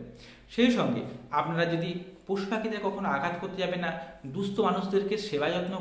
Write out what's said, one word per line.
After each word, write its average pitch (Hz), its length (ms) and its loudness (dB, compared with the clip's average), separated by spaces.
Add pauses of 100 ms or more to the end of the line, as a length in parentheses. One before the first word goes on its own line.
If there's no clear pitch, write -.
(500)
সেই 240 200 6
সঙ্গে 185 300 2 (300)
আপনারা 165 340 2
যদি 170 300 0 (320)
পশু 196 240 0
পাখিদের 214 320 -2
কখনো 190 260 0
আঘাত 151 320 0
করতে 185 220 -4
যাবেন 175 180 0
না, 165 120 -2 (340)
দুস্থ 196 340 -2
মানুষদেরকে 190 580 2
সেবা 147 320 0
যত্ন 180 300 0